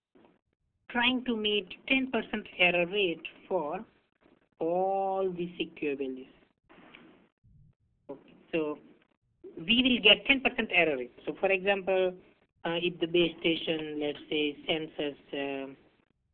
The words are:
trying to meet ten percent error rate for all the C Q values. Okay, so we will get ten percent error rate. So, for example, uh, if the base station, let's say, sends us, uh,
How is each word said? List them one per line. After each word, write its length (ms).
trying 360
to 100
meet 320
ten 240
percent 360
error 280
rate 360
for 340
all 680
the 280
C 200
Q 200
values. 300
Okay, 240
so 260
we 260
will 180
get 240
ten 140
percent 340
error 240
rate. 140
So, 160
for 100
example, 640
uh, 180
if 180
the 80
base 340
station, 580
let's 180
say, 260
sends 300
us, 360
uh, 400